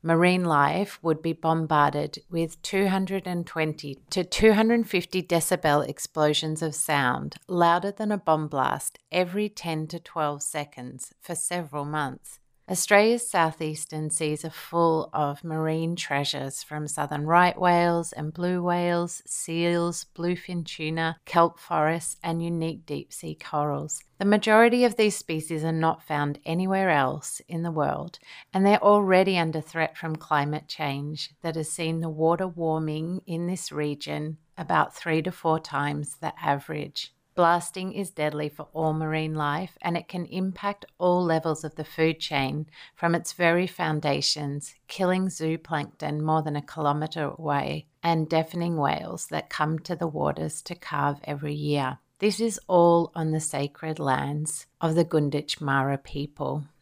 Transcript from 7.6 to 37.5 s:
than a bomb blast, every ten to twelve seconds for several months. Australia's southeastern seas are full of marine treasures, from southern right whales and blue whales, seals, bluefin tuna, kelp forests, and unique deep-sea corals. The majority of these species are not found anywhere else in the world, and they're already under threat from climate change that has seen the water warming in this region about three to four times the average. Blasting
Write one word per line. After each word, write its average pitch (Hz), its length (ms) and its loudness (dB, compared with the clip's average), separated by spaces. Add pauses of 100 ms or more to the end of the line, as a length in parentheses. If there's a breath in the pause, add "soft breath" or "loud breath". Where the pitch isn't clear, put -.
than 208 200 -4
a 202 60 0
bomb 156 300 2
blast, 135 500 -2 (140)
every 185 380 -2
ten 160 360 -6
to 165 140 -12
twelve 147 420 -4
seconds 131 800 -10
for 175 140 -8
several 151 500 -6
months. 147 540 -6 (300)
Australia's 214 560 4
southeastern 156 840 -2
seas 151 340 -2
are 160 60 -6
full 165 640 2
of 147 280 -2
marine 160 540 -2
treasures, 143 680 -4
from 151 220 -8
southern 147 400 -4
right 175 320 6
whales 175 540 2
and 151 220 -8
blue 180 280 -2
whales, 175 640 0
seals, 170 880 -2
bluefin 175 520 -4
tuna, 160 580 -4
kelp 170 340 4
forests, 160 640 0
and 165 220 -2
unique 165 420 -4
deep-sea 151 500 -10
corals. 147 680 -4 (140)
The 196 80 -2
majority 220 580 6
of 240 140 2
these 214 180 4
species 156 480 -4
are 165 80 0
not 160 320 0
found 147 420 -2
anywhere 190 440 0
else 143 580 0
in 165 160 -6
the 170 80 -4
world, 156 480 -2 (340 loud breath)
and 190 120 4
they're 202 180 6
already 190 540 6
under 160 240 0
threat 160 340 -4
from 160 220 -6
climate 147 500 -2
change 143 640 -6 (120)
that 165 120 -4
has 156 160 -6
seen 165 300 -4
the 165 80 -4
water 165 400 2
warming 160 760 -4
in 170 220 -4
this 180 240 -6
region 147 680 -6 (180)
about 156 360 0
three 160 280 -2
to 175 100 -4
four 160 260 0
times 147 600 -6
the 160 140 -6 (100)
average. 147 680 -4 (220)
Blasting 175 580 2